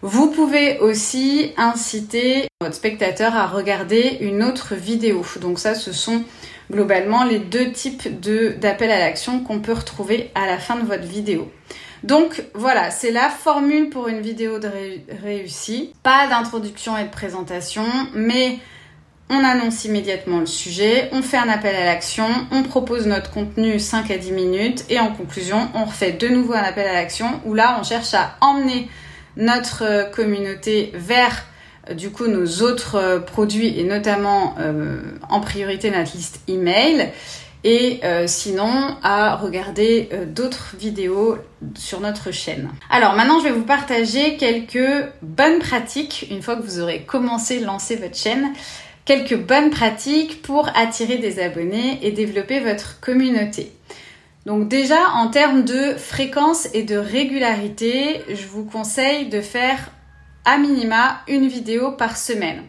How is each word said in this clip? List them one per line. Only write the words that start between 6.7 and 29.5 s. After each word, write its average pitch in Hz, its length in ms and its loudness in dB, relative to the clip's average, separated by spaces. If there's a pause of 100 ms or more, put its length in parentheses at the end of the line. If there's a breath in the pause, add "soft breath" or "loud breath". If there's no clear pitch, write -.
globalement 202 540 2
les 226 140 2
deux 240 340 0
types - 480 -8
de, 214 400 0
d'appel 208 300 2
à 208 80 4
l'action 247 420 0
qu'on 214 200 -4
peut 214 120 -4
retrouver 220 640 -4
à 196 120 0
la 180 120 -2
fin 233 180 -4
de 233 80 -2
votre 196 220 -4
vidéo. 202 440 -4 (540 loud breath)
Donc 302 400 4 (100)
voilà, 208 380 2
c'est - 180 -2
la 247 200 2
formule 294 580 2
pour 254 180 -6
une 220 140 -4
vidéo 220 400 -6
de 214 80 -6
ré-, 196 360 -10 (200)
réussie. 208 680 -8 (120)
Pas 269 240 6
d'introduction 226 680 -2
et 208 80 -2
de 208 60 -10
présentation, 185 760 -6 (280)
mais 240 440 2 (680 loud breath)
on 269 140 4
annonce 240 440 2
immédiatement 190 520 -2
le 165 80 0
sujet, 208 640 2
on 262 100 -2
fait 262 180 0
un 240 100 2
appel 214 260 0
à 185 100 0
l'action, 175 440 0 (240)
on 262 100 2
propose 240 460 0
notre 196 240 -2
contenu 214 480 0
cinq 214 320 -2
à 190 60 -2
dix 185 120 -6
minutes 190 580 0
et 240 120 2
en 220 100 2
conclusion, 202 640 -4
on 220 100 0
refait 202 280 -2
de 226 160 -2
nouveau 247 240 4
un 214 100 0
appel 196 240 -2
à 190 60 0
l'action 220 520 -2
où 214 100 -4
là, 233 260 4
on - 20 -6
cherche 233 320 -4
à 185 260 2
emmener 262 480 4 (480 loud breath)
notre, 233 460 0